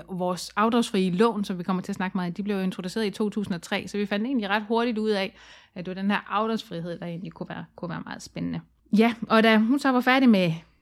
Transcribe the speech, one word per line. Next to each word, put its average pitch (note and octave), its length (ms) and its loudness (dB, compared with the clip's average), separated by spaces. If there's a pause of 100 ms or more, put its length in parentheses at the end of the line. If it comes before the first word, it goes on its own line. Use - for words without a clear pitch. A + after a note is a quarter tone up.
vores F3+ 460 -4
afdragsfrie G#3+ 560 2
lån, G#3+ 320 4
som F#3+ 140 -6
vi F3 60 -6
kommer F3+ 180 -2
til - 100 -8
at G3 40 -6
snakke F#3+ 220 -4
meget F3+ 120 -4
om, F3 40 -6
de G3+ 100 -8
blev G3 200 -2
introduceret F#3 420 -4
i G3+ 40 -2
to G#3 200 -2
tusind G3 260 -4
og E3 60 -8
tre, - 260 -4
så G3+ 100 -6
vi G#3 80 0
fandt G#3 200 -2
egentlig A#3 240 -2
ret G#3 180 0
hurtigt A#3 300 0
ud G#3+ 120 0
af, G3 260 0 (400)
at F3+ 100 -10
det F#3 100 -8
var F#3+ 60 -8
den G3 100 2
her F3+ 180 0
afdragsfrihed, F#3+ 720 -4
der F3 60 -10
egentlig E3+ 260 -8
kunne - 180 -10
være, E3 160 -10 (100)
kunne F3 140 -10
være - 160 -6
meget - 160 -12
spændende. - 380 -8 (380)
Ja, A3+ 160 6 (160)
og A3 140 6
da A3 140 8
hun A3+ 220 2
så C4+ 120 2
var B3 100 2
færdig B3+ 280 4
med F#3 240 6 (280)